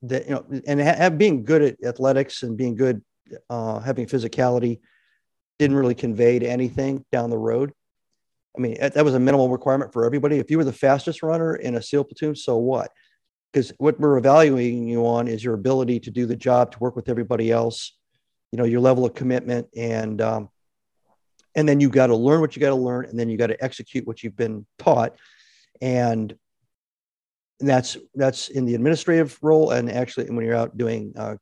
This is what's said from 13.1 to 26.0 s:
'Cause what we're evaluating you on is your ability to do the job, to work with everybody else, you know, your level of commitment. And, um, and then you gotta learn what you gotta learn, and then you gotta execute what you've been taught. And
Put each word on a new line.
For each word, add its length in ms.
'Cause 240
what 220
we're 180
evaluating 720
you 180
on 220
is 160
your 100
ability 480
to 100
do 140
the 100
job, 360
to 80
work 160
with 120
everybody 440
else, 440
you 60
know, 60
your 180
level 240
of 80
commitment. 640
And, 460
um, 280
and 140
then 100
you 100
gotta 260
learn 260
what 140
you 40
gotta 160
learn, 300
and 120
then 120
you 80
gotta 260
execute 440
what 160
you've 120
been 300
taught. 360
And 540